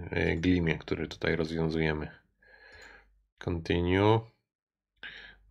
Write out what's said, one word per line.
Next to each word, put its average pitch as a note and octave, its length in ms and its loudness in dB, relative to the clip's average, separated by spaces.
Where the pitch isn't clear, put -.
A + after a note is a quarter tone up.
e, E2+ 240 0
glimie, E2+ 420 2
który E2 300 -6
tutaj E2 280 -2
rozwiązujemy. D#2+ 760 -2
Continue. F2+ 840 2